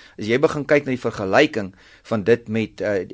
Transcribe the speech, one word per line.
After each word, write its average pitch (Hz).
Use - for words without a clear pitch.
As -
jy 117
begin 151
kyk 147
na 135
die 123
vergelyking 107
van 110
dit 120
met, 107
eh, 98